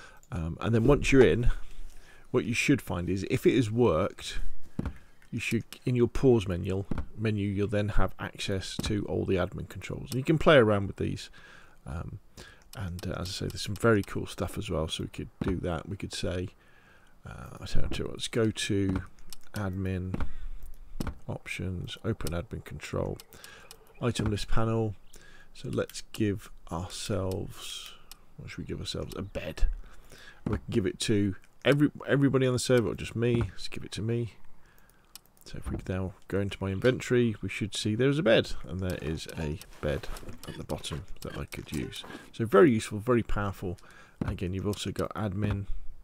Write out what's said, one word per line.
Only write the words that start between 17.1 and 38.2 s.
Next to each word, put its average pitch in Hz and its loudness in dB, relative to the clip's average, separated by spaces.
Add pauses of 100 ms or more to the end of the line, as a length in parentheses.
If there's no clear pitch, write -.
uh, - -14
I - -12
tell - 8
you - 0
what, - -6
let's - -8
go 110 2
to 95 0 (520)
admin 95 -4 (1040)
options, - -6
open 104 -2
admin 85 -6
control, - -6 (840)
item 110 0
list 101 -4
panel. 113 4 (580)
So - -10
let's - -4 (100)
give 104 -2 (200)
ourselves, - -6 (420)
what - -14
should - -12
we - -8
give 87 -8
ourselves? - -6
A - -6
bed. - 2 (840)
We 107 0
can - -6
give 107 2
it - -2
to 101 2 (280)
every, 143 6 (160)
everybody 131 4
on 127 2
the 123 2
server, 120 4
or 57 -2
just - -8
me. 117 2
Let's - -6
give - -6
it - -12
to 101 -6
me. 117 -2 (1120)
So - -12
if - -8
we - -4 (100)
now 92 -2 (160)
go 98 0
into 101 -4
my 98 -2
inventory, 120 2
we 98 -6
should - -6
see 107 0
there's 139 2
a 160 -2